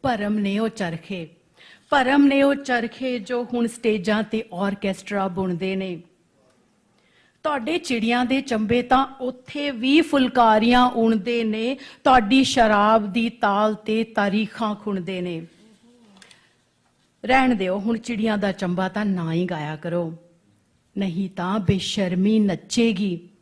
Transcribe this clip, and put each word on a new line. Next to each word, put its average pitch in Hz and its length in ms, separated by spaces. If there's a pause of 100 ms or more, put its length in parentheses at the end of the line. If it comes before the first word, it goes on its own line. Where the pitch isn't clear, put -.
ਭਰਮ 214 380
ਨੇ 202 200
ਉਹ 220 100
ਚਰਖੇ, 170 580 (640)
ਭਰਮ 285 360
ਨੇ 277 180
ਉਹ 277 120
ਚਰਖੇ 254 640
ਜੋ 240 240 (100)
ਹੁਣ 240 140
ਸਟੇਜਾਂ 214 560
ਤੇ 220 200 (100)
ਆਰਕੈਸਟਰਾ 196 760
ਬੁਣਦੇ 185 480
ਨੇ। 190 200 (1500)
ਤੁਹਾਡੇ 294 340
ਚਿੜੀਆਂ 240 480
ਦੇ 262 160
ਚੰਬੇ 233 400
ਤਾਂ 254 240 (160)
ਉੱਥੇ 262 500
ਵੀ 262 300
ਫੁਲਕਾਰੀਆਂ 247 840
ਉਣਦੇ 226 580
ਨੇ, 220 320 (280)
ਤੁਹਾਡੀ 254 400
ਸ਼ਰਾਬ 214 720
ਦੀ 233 160 (120)
ਤਾਲ 214 340 (100)
ਤੇ 220 180 (120)
ਤਾਰੀਖਾਂ 208 600
ਖੁਣਦੇ 190 460
ਨੇ। 170 200 (1800)
ਰਹਿਣ 254 320
ਦਿਓ, 185 240
ਹੁਣ 220 180
ਚਿੜੀਆਂ 220 400
ਦਾ 196 140
ਚੰਬਾ 185 380
ਤਾਂ 208 160
ਨਾ 175 280
ਹੀ 175 120
ਗਾਇਆ 156 300
ਕਰੋ, 170 360 (840)
ਨਹੀਂ 190 340
ਤਾਂ 190 300
ਬੇਸ਼ਰਮੀ 190 800
ਨੱਚੇਗੀ। 196 920 (120)